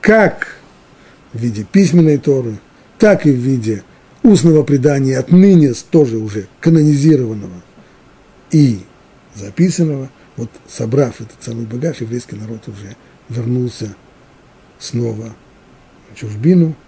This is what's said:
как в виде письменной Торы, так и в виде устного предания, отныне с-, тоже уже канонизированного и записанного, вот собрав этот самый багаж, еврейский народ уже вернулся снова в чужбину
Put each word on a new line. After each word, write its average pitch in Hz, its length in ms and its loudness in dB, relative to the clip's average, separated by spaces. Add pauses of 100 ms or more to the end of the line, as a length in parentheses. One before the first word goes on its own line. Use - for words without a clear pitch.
как - 580 0 (720)
в 113 60 -12
виде 110 260 -6
письменной 160 540 2
Торы, 120 400 -4 (400)
так 202 280 2
и 147 40 4
в 131 60 2
виде 117 460 -4 (400)
устного 165 400 4
предания, 135 560 0
отныне 170 560 4
с-, - 80 -12
тоже 127 360 0
уже 107 280 -8 (140)
канонизированного 139 1000 0 (880)
и 131 300 2 (540)
записанного, 139 760 -4 (260)
вот 117 140 -10 (180)
собрав 120 520 -4
этот - 220 -20
самый 117 240 -12
багаж, 123 340 -8
еврейский 117 360 -12
народ 110 320 -14
уже 101 280 -20 (320)
вернулся 120 680 -6 (840)
снова 113 560 -8 (760)
в - 40 -20
чужбину 151 580 0 (140)